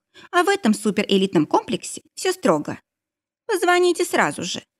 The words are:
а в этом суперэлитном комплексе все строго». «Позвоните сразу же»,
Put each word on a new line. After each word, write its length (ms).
а 120
в 60
этом 240
суперэлитном 720
комплексе 560
все 160
строго». 480
«Позвоните 580
сразу 380
же», 200